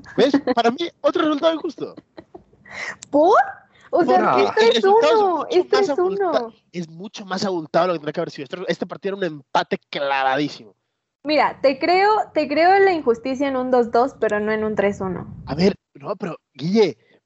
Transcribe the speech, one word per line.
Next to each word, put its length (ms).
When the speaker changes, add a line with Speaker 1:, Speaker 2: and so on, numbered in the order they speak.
Speaker 1:
¿Ves? 200
Para 160
mí, 200
otro 220
resultado 320
injusto. 400
Speaker 2:
¿Por? 280
O 140
sea, 300
Speaker 3:
Porque 100
Speaker 2:
es 80
Speaker 1:
el 60
resultado 720
Speaker 2:
tres 160
uno, 0
Speaker 1:
es 0
mucho 0
Speaker 2:
es 80
Speaker 1:
más 140
Speaker 2:
tres 120
uno. 300
Speaker 1:
abulta-, 280
es 180
mucho 340
más 220
abultado 400
lo 80
que 60
tendría 120
que 80
haber 100
sido. 140
Este, 140
este 180
partido 300
era 100
un 100
empate 420
clavadísimo. 840
Speaker 2:
Mira, 380
te 160
creo, 320
te 120
creo 280
en 100
la 80
injusticia 560
en 80
un 140
dos 200
dos, 300
pero 180
no 140
en 120
un 100
tres 260
uno. 260
Speaker 1:
A 80
ver, 200
no, 220
pero, 200
Guille, 460